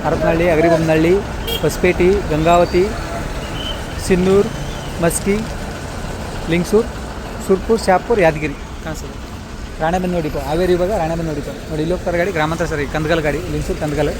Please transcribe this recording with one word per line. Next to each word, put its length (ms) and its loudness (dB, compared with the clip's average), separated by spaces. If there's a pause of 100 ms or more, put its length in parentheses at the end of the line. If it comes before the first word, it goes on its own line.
ಹರಪನಹಳ್ಳಿ, 500 2
ಅಗರಿಬೊಮ್ಮನಹಳ್ಳಿ, 600 4 (500)
ಹೊಸಪೇಟೆ, 440 2 (240)
ಗಂಗಾವತಿ, 520 4 (1200)
ಸಿನ್ನೂರು, 420 4 (540)
ಮಸ್ಕಿ, 340 2 (1160)
ಲಿಂಗಸೂರು, 360 2 (580)
ಸುರ್ಪುರ್, 400 2
ಶಾಪುರ್, 400 4
ಯಾದಗಿರಿ 300 0 (280)
ಕಾಣಿಸ್ತದೆ. 300 -8 (680)
ರಾಣೆಬೆನ್ನೂರು 440 0
ಡಿಪೋ, 220 -2
ಹಾವೇರಿ 260 2
ವಿಭಾಗ 180 2 (100)
ರಾಣೆಬೆನ್ನೂರು 380 -2
ಡಿಪೋ. 120 -8 (180)
ನೋಡಿ 140 -2
ಇಲ್ಲಿ 100 0
ಹೋಗ್ತಾರೆ 260 -2
ಗಾಡಿ, 180 0
ಗ್ರಾಮಾಂತರ 320 0
ಸಾರಿಗೆ, 240 -2
ಕಂದಗಲ್ 320 0
ಗಾಡಿ, 140 0 (140)
ಲಿಂಗಸೂರು 300 -4
ಕಂದಗಲ್. 360 0